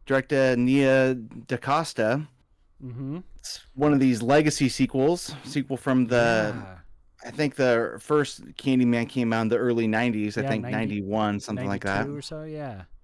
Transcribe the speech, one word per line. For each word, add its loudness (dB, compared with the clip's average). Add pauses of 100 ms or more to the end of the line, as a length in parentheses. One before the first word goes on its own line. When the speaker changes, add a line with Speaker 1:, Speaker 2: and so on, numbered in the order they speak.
Speaker 1:
director 2
Nia 4
DaCosta. -2 (580)
Speaker 2:
Mm-hmm. -10 (180)
Speaker 1:
It's -14 (140)
one 2
of 4
these 4
legacy 4
sequels, 0 (100)
sequel -4
from 2
the, 2
Speaker 2:
Yeah. -14 (500)
Speaker 1:
I -10
think -2
the 2
first 0 (120)
Candyman 2
came -2
out 2
in 0
the 4
early 0
nineties, 0
I -2
Speaker 2:
Yeah, -2
Speaker 1:
think -2
Speaker 2:
ninety, -6
Speaker 1:
ninety-one, -2
something -8
like -4
that. 0
Speaker 2:
ninety-two -6
or -12
so, -14
yeah. -12 (220)